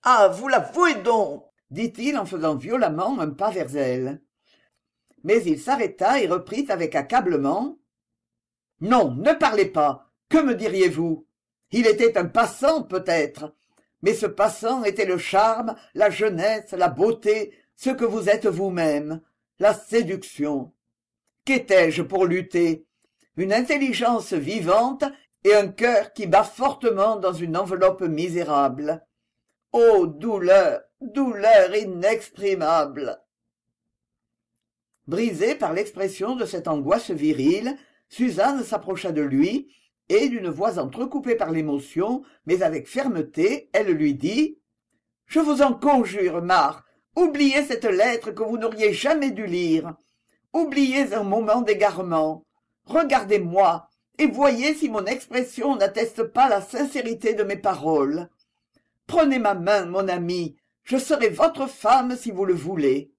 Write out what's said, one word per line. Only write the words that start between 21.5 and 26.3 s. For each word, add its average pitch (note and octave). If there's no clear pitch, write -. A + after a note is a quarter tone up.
pour F#3
lutter ? E3+
Une F#3+
intelligence B3
vivante G3
et G#3
un G3+
cœur G#3+
qui G#3
bat G3